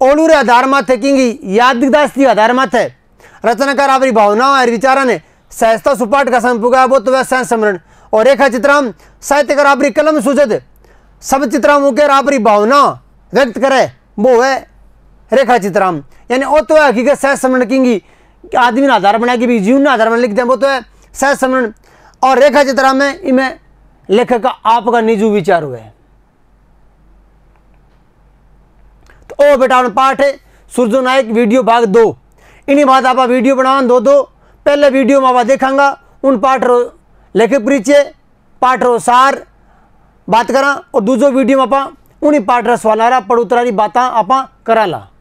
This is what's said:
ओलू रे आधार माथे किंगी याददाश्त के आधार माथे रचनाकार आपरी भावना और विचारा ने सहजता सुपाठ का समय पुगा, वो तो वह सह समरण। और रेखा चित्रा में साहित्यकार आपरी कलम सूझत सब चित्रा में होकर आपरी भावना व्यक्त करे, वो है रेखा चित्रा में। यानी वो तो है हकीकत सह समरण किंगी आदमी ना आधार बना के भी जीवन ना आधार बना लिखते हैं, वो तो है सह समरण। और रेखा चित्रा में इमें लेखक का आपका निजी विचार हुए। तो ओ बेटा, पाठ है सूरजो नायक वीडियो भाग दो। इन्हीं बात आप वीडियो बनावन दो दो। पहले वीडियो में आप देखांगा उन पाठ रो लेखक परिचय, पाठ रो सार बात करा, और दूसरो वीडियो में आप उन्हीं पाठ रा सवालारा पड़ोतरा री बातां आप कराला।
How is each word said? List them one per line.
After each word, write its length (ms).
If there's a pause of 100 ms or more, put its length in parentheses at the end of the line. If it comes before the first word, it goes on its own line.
ओलू 260
रे 80
आधार 320
माथे 300
किंगी 420 (100)
याददाश्त 680
के 120
आधार 260
माथे 320 (600)
रचनाकार 460
आपरी 220
भावना 380
और 200
विचारा 340
ने 160 (320)
सहजता 420
सुपाठ 360
का 100
समय 180
पुगा, 260
वो 140
तो 140
वह 100
सह 220
समरण। 340 (340)
और 120
रेखा 240
चित्रा 320
में 120 (300)
साहित्यकार 440
आपरी 240
कलम 300
सूझत 420 (600)
सब 240
चित्रा 320
में 60
होकर 260
आपरी 300
भावना 400 (520)
व्यक्त 260
करे, 320 (280)
वो 240
है 240 (640)
रेखा 280
चित्रा 320
में। 120 (280)
यानी 140
वो 160
तो 140
है 140
हकीकत 300
सह 180
समरण 300
किंगी 360 (420)
आदमी 420
ना 80
आधार 240
बना 180
के 100
भी 140
जीवन 220
ना 100
आधार 160
बना 100
लिखते 220
हैं, 80
वो 80
तो 120
है 120 (340)
सह 200
समरण। 380 (500)
और 160
रेखा 260
चित्रा 280
में 280
इमें 380 (500)
लेखक 340
का 80 (160)
आपका 340
निजी 300
विचार 320
हुए। 160 (3500)
तो 40 (100)
ओ 120
बेटा, 280
पाठ 360
है 160 (360)
सूरजो 280
नायक 280
वीडियो 340
भाग 240
दो। 300 (520)
इन्हीं 180
बात 200
आप 140
वीडियो 360
बनावन 320
दो 120
दो। 220 (440)
पहले 240
वीडियो 300
में 80
आप 180
देखांगा 500 (280)
उन 140
पाठ 260
रो 140 (560)
लेखक 300
परिचय, 480 (500)
पाठ 200
रो 180
सार 440 (840)
बात 220
करा, 220 (220)
और 60
दूसरो 300
वीडियो 280
में 80
आप 300 (260)
उन्हीं 200
पाठ 240
रा 100
सवालारा 460
पड़ोतरा 400
री 100
बातां 400
आप 540
कराला। 320 (220)